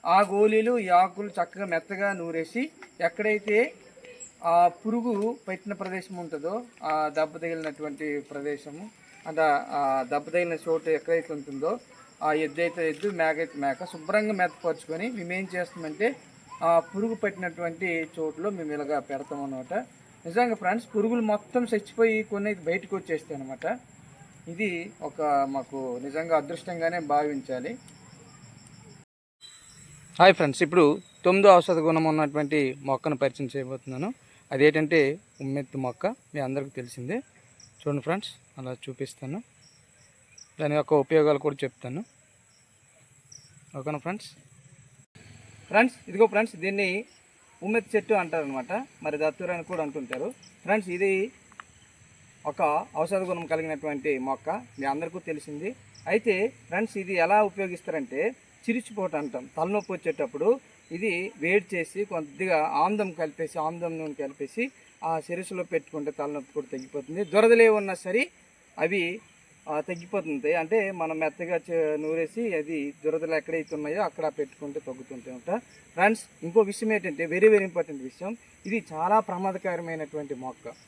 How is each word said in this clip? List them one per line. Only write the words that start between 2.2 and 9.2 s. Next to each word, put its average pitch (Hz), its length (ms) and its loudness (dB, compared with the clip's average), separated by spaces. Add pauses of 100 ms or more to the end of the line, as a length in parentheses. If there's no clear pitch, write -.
ఎక్కడైతే 214 720 2 (680)
ఆ 170 240 6
పురుగు 226 720 -2 (100)
పెట్టిన 190 260 -8
ప్రదేశం 185 420 -8
ఉంటుందో 170 480 -6 (200)
ఆ 156 320 0
దెబ్బ 156 220 0
తగిలినటువంటి 151 800 -6
ప్రదేశము, 147 720 -10 (380)